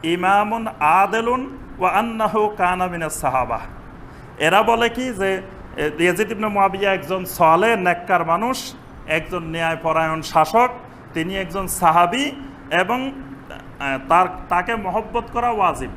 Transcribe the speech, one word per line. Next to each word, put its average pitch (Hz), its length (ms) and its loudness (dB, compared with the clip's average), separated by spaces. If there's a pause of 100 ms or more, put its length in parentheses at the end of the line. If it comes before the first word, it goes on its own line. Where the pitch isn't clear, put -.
ইমামুন 202 640 2 (140)
আদেলুন 220 760 2 (200)
ওয়া 185 120 2
আন্নাহু 214 580 0 (100)
কানা 180 280 2
মিনাস 165 340 -6
সাহাবা। 123 380 0 (800)
এরা 175 240 4
বলে 233 260 2
কি 247 240 -4
যে, 190 300 -2 (340)
এ, 147 220 -2
ইয়াজিদ 180 320 2
ইবনে 214 160 -4
মুয়াবিয়া 196 480 2
একজন 180 300 -4
সালেহ, 175 520 4
নেককার 175 480 2
মানুষ, 202 500 -2 (320)
একজন 160 360 -2
ন্যায়পরায়ণ 160 800 0
শাসক, 220 460 4 (460)
তিনি 170 220 -4
একজন 185 300 -6
সাহাবী 175 640 2 (400)
এবং, 226 400 0
এ, - 880 -8 (100)
তার, 180 180 6 (220)
তাকে 180 280 0
মহব্বত 220 560 -4
করা 240 180 0
ওয়াজিব। 165 460 0